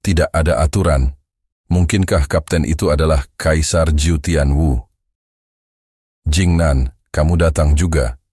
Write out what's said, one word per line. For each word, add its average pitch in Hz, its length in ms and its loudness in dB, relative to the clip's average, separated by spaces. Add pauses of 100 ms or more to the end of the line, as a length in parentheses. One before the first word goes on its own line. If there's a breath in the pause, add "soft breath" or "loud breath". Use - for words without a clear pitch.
Tidak 85 320 0
ada 80 240 0
aturan. 73 560 0 (560)
Mungkinkah 90 560 0
kapten 78 400 -2
itu 80 240 -2
adalah 76 320 0 (160)
Kaisar 80 560 0
Jiu 78 240 0
Tianwu?" 71 640 0 (1400)
"Jingnan, 78 640 2 (160)
kamu 82 320 0
datang 78 320 2
juga. 76 480 0 (120)